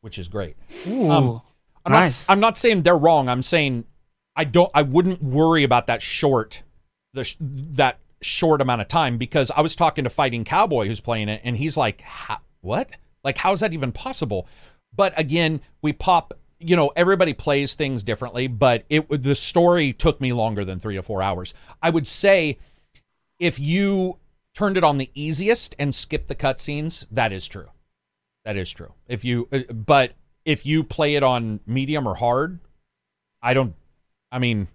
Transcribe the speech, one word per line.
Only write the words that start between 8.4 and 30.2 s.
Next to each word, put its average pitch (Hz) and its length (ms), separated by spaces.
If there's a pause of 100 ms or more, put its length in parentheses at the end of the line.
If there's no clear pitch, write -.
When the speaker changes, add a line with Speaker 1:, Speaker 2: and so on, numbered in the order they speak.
Speaker 1:
amount 123 200
of 95 60
time, 143 300
because 127 340
I 147 100
was 160 140
talking 156 300
to 120 40
Fighting 120 360
Cowboy 156 420
who's 107 120
playing 110 300
it, 107 140
and 120 140
he's 147 200
like, 117 240
"How, - 380 (220)
what? 123 300 (320)
Like, 135 140
how 190 160
is 190 80
that 180 120
even 135 180
possible?" 110 560 (480)
But 190 220
again, 160 440 (200)
we 151 120
pop, - 400 (260)
you 165 160
know, 143 200
everybody 175 380
plays 143 420
things 135 280
differently, 120 440
but 120 420
it 151 120
w-, 151 200
the 135 140
story 170 580
took - 260
me 127 140
longer 110 320
than 92 140
three 104 160
to 95 80
four 95 180
hours. 92 320 (280)
I 165 100
would 160 160
say 180 500 (840)
if 175 200
you 185 580 (360)
turned 196 240
it 180 60
on 147 140
the 135 160
easiest 160 680
and 143 160
skipped - 320
the - 80
cutscenes, 147 760
that 113 200
is 95 160
true. 95 220 (760)
That 104 120
is 92 140
true. - 200 (160)
If 113 160
you, 120 300
uh, 135 60 (120)
but 123 420 (300)